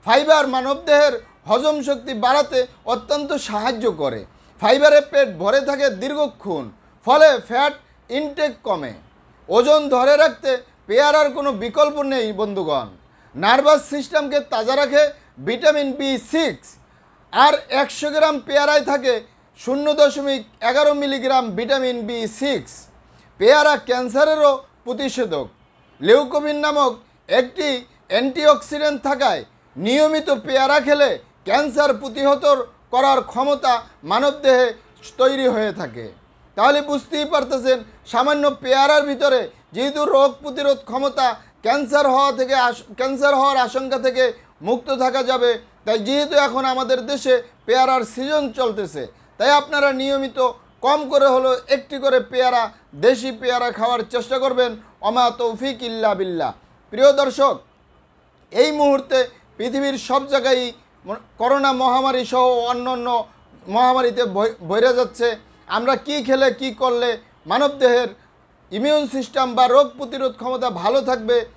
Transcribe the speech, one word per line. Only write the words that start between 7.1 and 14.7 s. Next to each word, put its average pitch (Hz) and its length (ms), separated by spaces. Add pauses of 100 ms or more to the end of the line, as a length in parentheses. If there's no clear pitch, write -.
ফ্যাট 277 260 (440)
ইনটেক 294 360 (140)
কমে, 151 260 (560)
ওজন 254 320 (140)
ধরে 262 180 (100)
রাখতে - 280 (360)
পেয়ারার 294 400 (100)
কোনো 285 120 (140)
বিকল্প 294 340 (160)
নেই 240 140 (120)
বন্ধুগণ। 170 480 (480)
নার্ভাস 269 460 (120)
সিস্টেমকে 285 460 (140)
তাজা 226 280